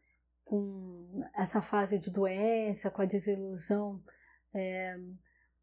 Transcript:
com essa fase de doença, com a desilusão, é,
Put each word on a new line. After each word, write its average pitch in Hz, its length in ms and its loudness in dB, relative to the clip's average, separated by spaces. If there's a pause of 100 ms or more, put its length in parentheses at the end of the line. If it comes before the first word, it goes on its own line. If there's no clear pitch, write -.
(420)
com 190 800 -4 (120)
essa 202 260 0
fase 202 380 2
de 170 120 -4
doença, 202 800 2
com 202 120 0
a - 20 6
desilusão, 196 1000 0 (520)
é, 185 440 -2 (640)